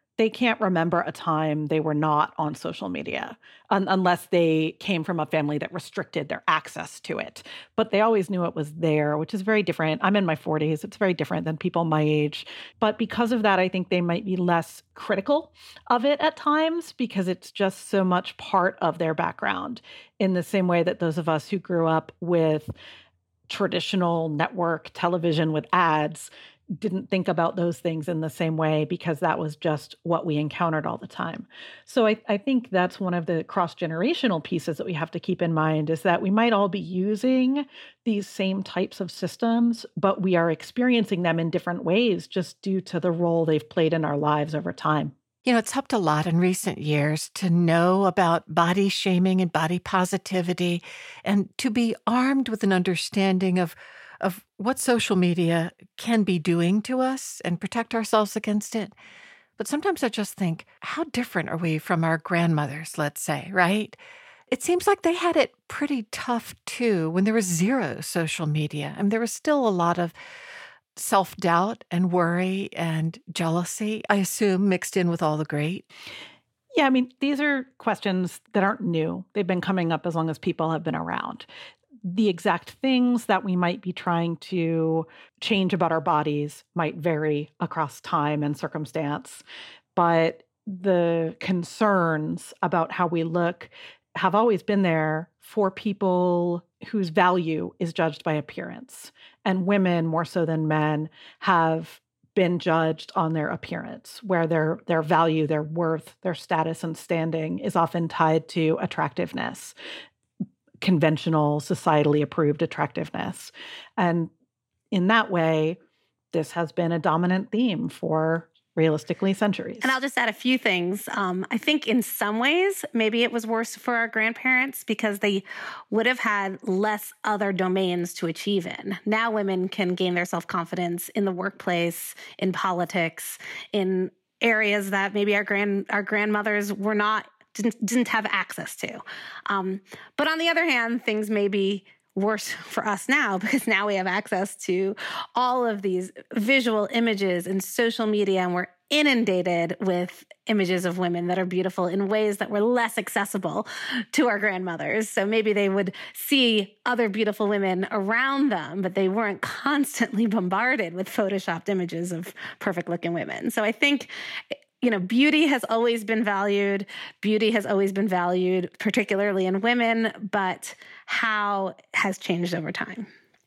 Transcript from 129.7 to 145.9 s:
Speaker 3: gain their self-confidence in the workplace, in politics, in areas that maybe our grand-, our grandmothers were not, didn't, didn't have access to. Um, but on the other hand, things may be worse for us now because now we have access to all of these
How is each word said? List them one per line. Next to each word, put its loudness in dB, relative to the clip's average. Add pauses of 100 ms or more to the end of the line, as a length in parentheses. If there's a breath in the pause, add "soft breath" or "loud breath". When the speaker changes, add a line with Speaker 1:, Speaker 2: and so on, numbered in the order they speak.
Speaker 3:
gain 0
their 0
self-confidence -4
in 0
the 0
workplace, -4 (240 loud breath)
in 0
politics, -2 (340 loud breath)
in 0 (320)
areas 2
that -2
maybe 2
our 0
grand-, 0
our 0
grandmothers 0
were -2
not, -2 (260)
didn't, -2
didn't 2
have -2
access -4
to. -8 (440 loud breath)
Um, -2 (360 loud breath)
but 2
on 0
the 2
other 2
hand, 0
things -2
may 2
be 0 (300 soft breath)
worse 0
for -4
us -2
now 2
because 0
now 2
we 0
have 0
access -2
to -2 (380 loud breath)
all 2
of -2
these -2 (240)